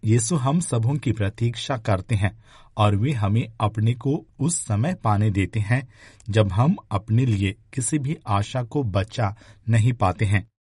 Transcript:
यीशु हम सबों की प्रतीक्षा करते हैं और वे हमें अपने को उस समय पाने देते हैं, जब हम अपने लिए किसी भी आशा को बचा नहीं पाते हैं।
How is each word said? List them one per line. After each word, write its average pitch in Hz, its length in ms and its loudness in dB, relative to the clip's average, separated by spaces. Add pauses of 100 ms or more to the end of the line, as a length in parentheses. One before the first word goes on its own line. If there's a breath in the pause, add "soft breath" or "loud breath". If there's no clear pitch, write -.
यीशु 113 300 2
हम 139 240 0
सबों 123 360 -2
की 123 160 -2
प्रतीक्षा 117 640 -4
करते 107 380 -2
हैं 95 280 -2 (340 loud breath)
और 104 180 4
वे 117 160 0
हमें 107 500 0
अपने 107 320 0
को 143 320 -4 (140)
उस 170 260 -2
समय 113 280 0
पाने 107 380 2
देते 95 280 0
हैं, 120 280 -2 (420 loud breath)
जब 104 220 2
हम 127 240 2 (160)
अपने 110 340 2
लिए 101 300 0 (180)
किसी 139 260 -2
भी 139 180 -4 (100)
आशा 104 360 0
को 143 200 -4
बचा 98 520 -2 (340 loud breath)
नहीं 113 240 4
पाते 101 320 0
हैं। 98 240 0 (140)